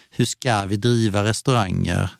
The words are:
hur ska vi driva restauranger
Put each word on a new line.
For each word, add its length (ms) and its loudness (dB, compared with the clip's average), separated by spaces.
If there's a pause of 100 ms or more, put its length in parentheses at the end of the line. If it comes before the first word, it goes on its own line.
hur 160 0
ska 400 -2
vi 120 -2
driva 460 2
restauranger 880 0 (100)